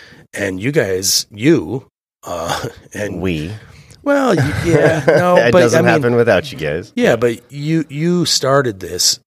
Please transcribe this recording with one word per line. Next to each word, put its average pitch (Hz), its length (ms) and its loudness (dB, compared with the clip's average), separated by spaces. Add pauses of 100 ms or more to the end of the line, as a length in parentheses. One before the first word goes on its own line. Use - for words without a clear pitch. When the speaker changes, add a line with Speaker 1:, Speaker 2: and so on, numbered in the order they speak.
(340)
Speaker 1:
and 95 260 -6
you 127 120 -2
guys, 95 580 -2
you, 110 560 -2 (380)
uh, 87 440 -8 (120)
<laughs> - 140 -20
and 98 260 -8
Speaker 2:
We. 85 320 -4 (500)
Speaker 1:
Well, 277 340 0
y-, - 280 -2
yeah, 156 400 2
Speaker 2:
<laughs> - 40 0
Speaker 1:
no, 180 280 4
Speaker 2:
It 120 160 4
Speaker 1:
but, 180 80 6
Speaker 2:
doesn't 120 180 4
Speaker 1:
I - 40 4
mean, 120 80 4 (120)
Speaker 2:
happen 120 140 2
without 107 360 2
you 69 60 -14
guys. 78 380 -6
Speaker 1:
Yeah, 208 200 2
but 117 360 -2
you, 151 360 -2
you 165 360 0
started 131 560 0
this, 85 460 -4